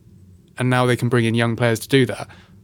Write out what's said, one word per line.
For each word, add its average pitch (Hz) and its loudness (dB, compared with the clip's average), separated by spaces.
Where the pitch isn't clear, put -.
and 127 0
now 127 2
they 123 2
can 120 -2
bring 120 2
in 113 0
young 117 -2
players 117 0
to - -16
do 131 4
that. 110 -8